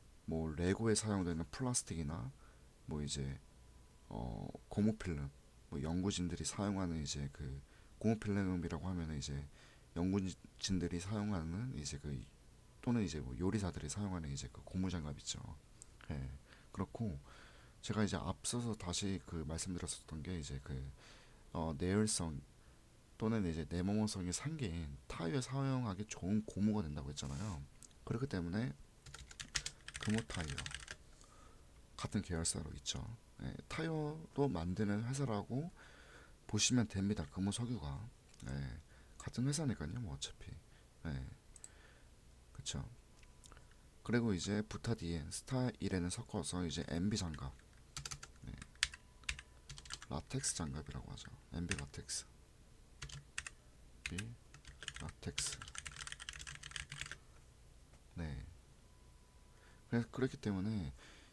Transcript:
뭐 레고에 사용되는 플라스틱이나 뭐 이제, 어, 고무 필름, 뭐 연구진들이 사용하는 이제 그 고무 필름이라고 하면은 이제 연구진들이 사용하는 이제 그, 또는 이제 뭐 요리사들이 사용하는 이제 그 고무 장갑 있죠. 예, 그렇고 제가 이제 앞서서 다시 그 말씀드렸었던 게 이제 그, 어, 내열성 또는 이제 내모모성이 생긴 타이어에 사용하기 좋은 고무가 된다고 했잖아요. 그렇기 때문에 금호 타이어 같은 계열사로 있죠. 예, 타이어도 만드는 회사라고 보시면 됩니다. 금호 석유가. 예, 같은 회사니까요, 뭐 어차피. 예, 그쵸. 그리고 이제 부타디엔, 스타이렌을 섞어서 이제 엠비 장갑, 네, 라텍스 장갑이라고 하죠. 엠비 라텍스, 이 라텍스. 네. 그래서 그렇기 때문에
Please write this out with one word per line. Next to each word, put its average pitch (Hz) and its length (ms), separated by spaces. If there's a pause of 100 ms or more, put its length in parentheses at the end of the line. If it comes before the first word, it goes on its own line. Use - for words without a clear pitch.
(260)
뭐 80 280
레고에 98 400
사용되는 92 560
플라스틱이나 113 840 (540)
뭐 76 160
이제, 71 380 (680)
어, 55 400 (220)
고무 107 280
필름, 73 320 (400)
뭐 73 120
연구진들이 87 640
사용하는 95 560
이제 71 320
그 69 280 (360)
고무 107 220
필름이라고 90 680
하면은 82 300
이제 71 300 (480)
연구진들이 90 1040
사용하는 104 800
이제 71 220
그, 69 240 (580)
또는 120 220
이제 78 160
뭐 62 180
요리사들이 92 520
사용하는 90 420
이제 67 220
그 - 100
고무 92 260
장갑 76 300
있죠. - 220 (680)
예, 67 180 (420)
그렇고 95 460 (640)
제가 107 220
이제 95 140
앞서서 117 580
다시 92 500
그 80 220
말씀드렸었던 82 760
게 87 160
이제 69 260
그, 67 280 (600)
어, 80 240
내열성 90 640 (760)
또는 110 320
이제 78 200
내모모성이 95 640
생긴 87 640 (100)
타이어에 160 340
사용하기 127 640
좋은 107 360
고무가 104 380
된다고 73 280
했잖아요. 73 540 (400)
그렇기 117 240
때문에 101 460 (1300)
금호 110 220
타이어 78 320 (1400)
같은 - 260
계열사로 82 520
있죠. - 440 (260)
예, 65 120 (140)
타이어도 156 800
만드는 101 560
회사라고 131 640 (760)
보시면 110 400
됩니다. 98 440
금호 98 200
석유가. 104 580 (400)
예, 67 320 (360)
같은 - 300
회사니까요, 117 540
뭐 80 140
어차피. - 360 (540)
예, 67 240 (1200)
그쵸. - 340 (1160)
그리고 117 300
이제 95 300
부타디엔, 85 680
스타이렌을 98 800
섞어서 90 540
이제 76 240
엠비 98 280
장갑, 73 360 (880)
네, - 120 (1600)
라텍스 - 460
장갑이라고 73 580
하죠. - 180 (220)
엠비 85 240
라텍스, - 480 (1900)
이 87 60 (840)
라텍스. - 580 (2500)
네. 80 300 (1400)
그래서 117 220
그렇기 131 260
때문에 98 560 (400)